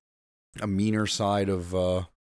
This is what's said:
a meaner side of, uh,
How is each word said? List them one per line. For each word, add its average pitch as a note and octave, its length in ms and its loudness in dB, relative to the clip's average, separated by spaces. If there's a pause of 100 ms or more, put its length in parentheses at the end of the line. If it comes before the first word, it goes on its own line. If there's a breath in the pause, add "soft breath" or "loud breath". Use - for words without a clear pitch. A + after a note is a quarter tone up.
(600)
a A2+ 60 -4
meaner G#2+ 400 0
side G2+ 420 0
of, F2+ 260 -2
uh, F#2 300 2 (280)